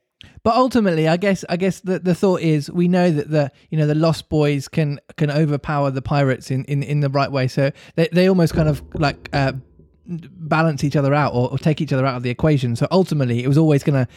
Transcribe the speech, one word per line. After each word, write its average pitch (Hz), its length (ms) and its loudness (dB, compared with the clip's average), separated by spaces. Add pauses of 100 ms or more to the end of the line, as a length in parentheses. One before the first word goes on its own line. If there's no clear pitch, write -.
(420)
But 226 120 2
ultimately, 208 540 2
I 165 80 2
guess, 190 320 -2
I 180 80 -4
guess 185 240 -2
the, 185 180 -4
the 175 160 0
thought 185 280 0
is 156 280 0
we 175 180 0
know 180 220 2
that 151 200 -2
the, 147 200 0 (200)
you 156 80 -2
know, 156 80 2
the 151 80 0
Lost 156 340 0
Boys 147 400 0
can, 147 300 -2 (180)
can 147 140 0
overpower 143 600 -2
the 131 120 -6
pirates 139 480 0
in, 131 140 -2
in, 143 180 -2
in 147 180 -2
the 143 80 0
right 135 240 -2
way. 127 160 0
So 139 220 0 (240)
they, 165 180 0
they 180 160 4
almost 180 260 4
kind 160 140 2
of, 143 140 -2 (120)
like, - 380 -4
uh, 139 200 0 (540)
balance 160 760 -2
each 147 140 0
other 139 180 2
out 147 200 0
or, 123 180 0
or 135 60 -4
take 151 220 0
each 147 120 -2
other 131 120 0
out 131 120 -2
of 123 80 -8
the 123 60 -2
equation. 123 440 0
So 147 160 -2
ultimately, 135 540 0
it 131 40 0
was 143 100 4
always 156 260 4
gonna 135 320 0